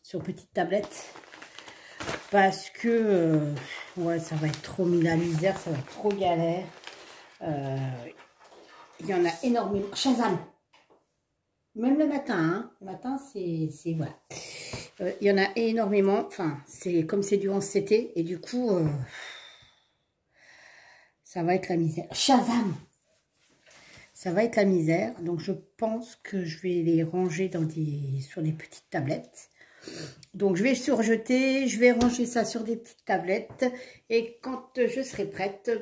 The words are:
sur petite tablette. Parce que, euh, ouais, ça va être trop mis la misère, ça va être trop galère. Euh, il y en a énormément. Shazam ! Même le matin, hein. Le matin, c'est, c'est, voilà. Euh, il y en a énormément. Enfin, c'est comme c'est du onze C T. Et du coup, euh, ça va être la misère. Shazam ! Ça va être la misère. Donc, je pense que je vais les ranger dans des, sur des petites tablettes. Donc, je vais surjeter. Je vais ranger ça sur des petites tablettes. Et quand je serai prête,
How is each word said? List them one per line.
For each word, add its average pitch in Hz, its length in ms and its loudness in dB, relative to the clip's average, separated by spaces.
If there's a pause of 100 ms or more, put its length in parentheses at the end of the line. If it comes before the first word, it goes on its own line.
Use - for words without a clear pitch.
sur 160 200 -8
petite - 300 -10
tablette. 190 640 -4 (1160)
Parce - 380 4
que, - 200 -4
euh, 165 680 4 (420)
ouais, 170 220 0
ça 160 180 -6
va 151 120 0
être - 120 -6
trop - 240 -4
mis 175 180 4
la 165 140 4
misère, 170 420 0
ça - 120 -8
va 139 80 -2
être 131 80 -8
trop - 240 -4
galère. 175 560 0 (720)
Euh, 139 360 -4 (1200)
il 165 60 -14
y 190 80 -2
en 175 100 4
a 170 60 2 (120)
énormément. 202 520 0
Shazam ! 226 440 2 (1400)
Même 262 240 2
le 302 80 4
matin, 262 300 -2
hein. 175 440 0
Le 190 60 -18
matin, 247 320 -8 (140)
c'est, 165 400 -4
c'est, 165 220 -6
voilà. 151 200 -4 (840)
Euh, 180 120 -2 (100)
il 202 40 4
y 202 40 6
en 196 80 6
a 196 180 4
énormément. 208 720 2
Enfin, 151 400 -4
c'est 170 400 -2
comme 202 160 0
c'est 196 160 2
du 196 100 -2
onze 196 160 0
C 196 200 0
T. 220 340 2
Et 165 40 2
du 165 160 -4
coup, 247 320 -2
euh, 170 160 2 (2500)
ça - 180 -6
va 175 120 4
être 190 140 0
la 175 80 2
misère. 165 360 0
Shazam ! 226 600 4 (1400)
Ça 180 200 -6
va 208 120 4
être 233 120 0
la 202 100 6
misère. 180 560 2
Donc, 165 180 -2
je 196 120 -4
pense - 640 -6
que 185 280 -6
je 156 160 -8
vais 175 220 0
les 165 200 4
ranger 180 460 0
dans 175 140 -2
des, 147 580 -2
sur 156 220 -8
des 156 100 0
petites - 380 -14
tablettes. - 580 -6 (840)
Donc, 190 220 2
je 180 80 2
vais 262 140 4
surjeter. 254 880 2
Je 220 140 0
vais 247 100 10
ranger 240 340 4
ça 226 200 0
sur 226 180 -4
des 220 140 -2
petites - 280 -16
tablettes. 185 600 -2 (460)
Et 226 300 0
quand 254 360 -10
je 254 260 2
serai 208 220 -6
prête, 196 460 -4 (120)